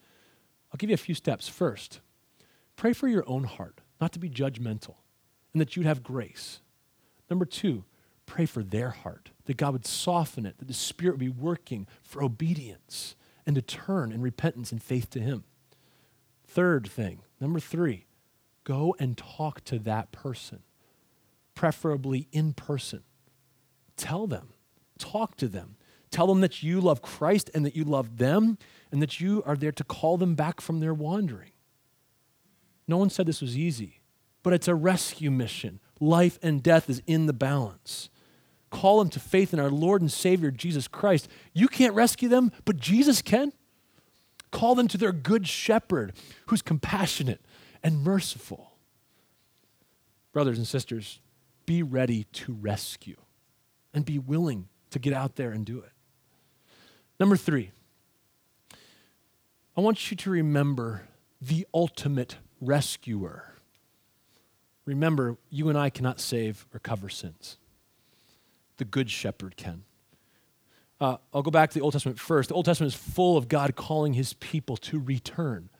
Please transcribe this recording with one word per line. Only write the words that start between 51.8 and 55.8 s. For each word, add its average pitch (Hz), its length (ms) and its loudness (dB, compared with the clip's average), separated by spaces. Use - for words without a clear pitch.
ready 127 500 0
to - 200 -10
rescue 101 640 -8
and 147 100 -2
be 143 140 -4
willing 135 500 -2
to 147 100 -8
get 135 140 0
out 131 220 -4
there 123 160 -4
and 107 140 -6
do 117 140 -10
it. - 120 -20